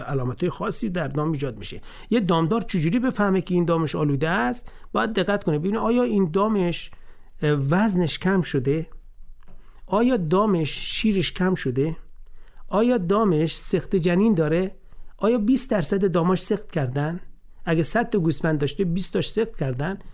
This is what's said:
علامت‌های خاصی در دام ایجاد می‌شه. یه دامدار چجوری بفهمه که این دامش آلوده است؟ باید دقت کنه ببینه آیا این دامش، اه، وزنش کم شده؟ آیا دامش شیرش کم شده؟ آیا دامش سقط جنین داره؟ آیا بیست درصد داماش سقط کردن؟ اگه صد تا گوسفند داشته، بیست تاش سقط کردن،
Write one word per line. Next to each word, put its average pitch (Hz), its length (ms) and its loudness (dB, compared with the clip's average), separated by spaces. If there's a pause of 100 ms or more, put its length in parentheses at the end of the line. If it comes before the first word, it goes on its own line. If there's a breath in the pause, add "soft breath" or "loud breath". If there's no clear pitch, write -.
علامت‌های 127 420 -2
خاصی - 400 -4
در 175 180 -2
دام 151 240 -2
ایجاد 131 280 -4
می‌شه. - 220 -12 (280 loud breath)
یه 226 100 4
دامدار 175 420 2
چجوری 175 380 0
بفهمه 202 420 2
که - 120 -4
این 175 120 4
دامش 165 300 0
آلوده 151 340 0
است؟ 233 420 -2 (200 loud breath)
باید 226 220 0
دقت 202 300 0
کنه 151 160 2
ببینه 196 180 -2
آیا 233 260 2
این 196 280 2
دامش، 196 600 0 (500 soft breath)
اه، 151 100 4
وزنش 175 680 2
کم 190 220 2
شده؟ 143 460 0 (960 soft breath)
آیا 240 320 4
دامش 180 520 2
شیرش - 640 0
کم 185 220 2
شده؟ 143 420 0 (720 soft breath)
آیا 240 300 4
دامش 175 580 2
سقط - 400 -2
جنین 185 380 4
داره؟ 165 420 0 (420 soft breath)
آیا 233 200 2
بیست 233 340 2
درصد 196 400 2
داماش 180 300 2
سقط - 300 -4
کردن؟ 147 480 -2 (460)
اگه 165 180 2
صد 240 260 0
تا 208 100 2
گوسفند 160 400 0
داشته، 147 240 -2
بیست 170 300 -2
تاش 180 180 -2
سقط 214 240 -2
کردن، 143 420 -2 (160 loud breath)